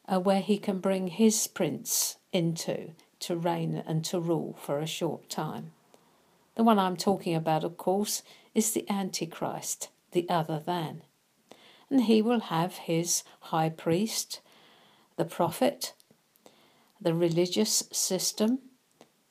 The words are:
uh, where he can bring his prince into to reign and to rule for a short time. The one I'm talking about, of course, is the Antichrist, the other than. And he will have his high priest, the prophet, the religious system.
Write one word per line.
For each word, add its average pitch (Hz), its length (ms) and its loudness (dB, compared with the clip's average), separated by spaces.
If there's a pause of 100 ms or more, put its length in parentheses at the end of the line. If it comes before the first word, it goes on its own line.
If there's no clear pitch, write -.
(100)
uh, 190 80 2
where 196 220 4
he 196 160 2
can 202 220 -2
bring 190 300 0
his 214 380 4
prince - 680 -2 (160)
into 165 600 -2 (280)
to 175 160 -4
reign 165 500 -2
and 160 200 -2
to 185 120 -2
rule 165 400 -2
for 147 200 -4
a 156 80 -4
short - 420 -6
time. 156 440 -8 (840)
The 226 100 2
one 226 140 8
I'm 185 180 2
talking 180 380 0
about, 160 280 2
of 165 140 -6
course, 196 460 0 (320)
is - 180 2
the - 160 -4
Antichrist, - 1000 -6 (220)
the 175 180 0
other 160 280 0
than. 156 440 -4 (880)
And 262 140 4
he 220 180 6
will 233 180 2
have 170 360 -2
his 170 460 -2 (300)
high 160 160 2
priest, 170 720 -2 (760)
the 165 100 0
prophet, - 640 -2 (1080)
the 170 140 2
religious 175 680 2 (100)
system. 214 680 0 (720)